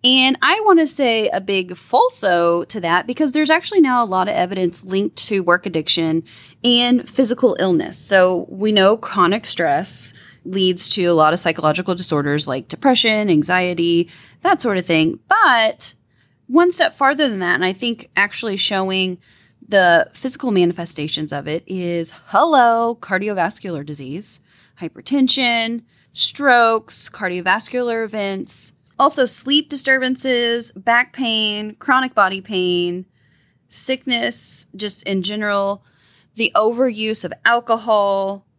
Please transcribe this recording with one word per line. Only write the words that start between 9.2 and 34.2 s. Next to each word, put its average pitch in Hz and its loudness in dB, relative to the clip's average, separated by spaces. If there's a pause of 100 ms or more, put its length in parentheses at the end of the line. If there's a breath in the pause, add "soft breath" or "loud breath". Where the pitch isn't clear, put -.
stress - -2 (300 loud breath)
leads 185 0
to 190 2
a 175 4
lot 156 6
of 175 -2
psychological 165 0
disorders 147 -2
like 135 -6
depression, 220 0
anxiety, 170 0 (340 loud breath)
that 381 0
sort 208 0
of 175 -4
thing. 160 0 (100)
But 254 2 (500)
one 339 4
step 330 0
farther 285 0
than 208 -4
that, 180 0
and 180 -2
I 190 -2
think 233 -8
actually 202 -2
showing 190 -2 (500 soft breath)
the 175 4
physical 254 -6
manifestations 170 -2
of 143 -8
it 160 -6
is, 175 -6 (140)
hello, 233 2
cardiovascular 185 -4
disease, 143 -14 (420 soft breath)
hypertension, 233 -2 (320)
strokes, 233 2
cardiovascular 220 -4
events, 196 -8 (240)
also 262 2
sleep 285 0
disturbances, 254 0
back 240 0
pain, 214 -4
chronic 254 0
body 196 0
pain, 180 -2 (600)
sickness, 240 -2